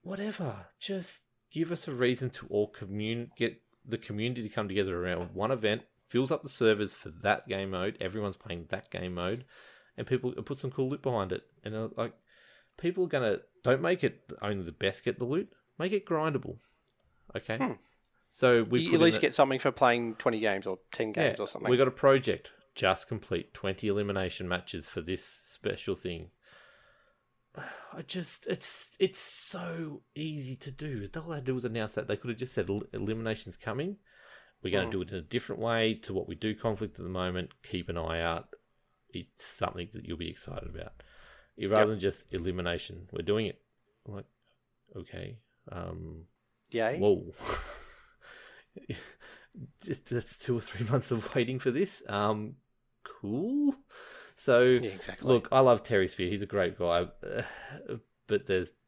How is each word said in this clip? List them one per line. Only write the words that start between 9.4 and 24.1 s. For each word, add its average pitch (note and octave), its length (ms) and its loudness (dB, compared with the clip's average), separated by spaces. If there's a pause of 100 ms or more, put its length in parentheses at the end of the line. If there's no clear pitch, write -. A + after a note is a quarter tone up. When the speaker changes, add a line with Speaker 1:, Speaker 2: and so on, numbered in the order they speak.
Speaker 1:
and - 100 -6
people B2+ 240 0
put - 280 -8
some C3 120 -6
cool C3 180 -2
loot C#3 140 -6
behind G#2 280 0
it. - 120 -4 (200)
And, G#2+ 120 -8
uh, A2 220 -4
like, A#2 160 -2 (640)
people F3+ 260 0
are E3+ 60 0
gonna, A#2 320 2 (200)
don't C3 200 4
make F3 220 2
it - 200 0 (180)
only G2+ 220 -2
the E2 80 -6
best - 320 -2
get - 160 0
the B2 60 -2
loot, D#3+ 260 -2 (260)
make F3+ 140 -2
it G3+ 160 0
grindable. D#3 500 0 (800)
Okay? A2+ 220 -4
Speaker 2:
Hmm. B2+ 160 -2 (580)
Speaker 1:
So B2 380 8
we B2+ 120 6
Speaker 2:
You E3 100 0
Speaker 1:
put E3+ 40 8
Speaker 2:
at D#3+ 60 8
Speaker 1:
in E3+ 40 10
Speaker 2:
least E3 120 8
Speaker 1:
a - 40 2
Speaker 2:
get C#3 140 4
something C3+ 220 6
for C3+ 140 2
playing A#2+ 460 4
twenty A#2 220 2
games G2+ 280 2
or F#2+ 100 -2 (140)
ten A2+ 200 -2
games B2+ 280 0
Speaker 1:
Yeah, G#2 40 -2
Speaker 2:
or - 40 -4
something. - 200 -6
Speaker 1:
we B2 100 6
got C3 100 6
a B2+ 40 0
project. C3+ 600 4 (240)
Just F#2+ 320 2
complete - 480 -4
twenty G2 320 -4
elimination G2 600 0